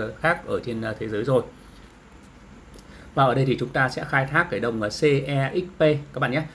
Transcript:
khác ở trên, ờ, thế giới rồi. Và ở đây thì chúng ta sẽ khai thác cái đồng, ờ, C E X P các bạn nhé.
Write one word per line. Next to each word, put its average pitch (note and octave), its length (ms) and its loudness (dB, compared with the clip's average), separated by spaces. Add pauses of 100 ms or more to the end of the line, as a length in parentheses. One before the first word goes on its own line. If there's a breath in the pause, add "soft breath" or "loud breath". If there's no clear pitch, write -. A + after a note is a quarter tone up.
(200)
khác E3+ 260 0
ở G2 180 -2
trên, A2+ 180 -4
ờ, A2 160 -4
thế A2 100 -6
giới G#2+ 160 -2
rồi. B2+ 180 4 (1700 loud breath)
Và C#3 100 4
ở B2 100 4
đây C3+ 120 2
thì B2 140 2
chúng A#2+ 80 -2
ta C3+ 200 2
sẽ - 160 -6
khai C3+ 220 0
thác D#3+ 240 0
cái G2+ 100 -2
đồng, A2+ 220 -2
ờ, G#2 60 0
C - 140 -4 (240)
E C#3 280 0
X F3+ 100 -2 (140)
P - 20 -20 (320)
các - 80 -6
bạn C3+ 100 0
nhé. D3 120 0 (120 loud breath)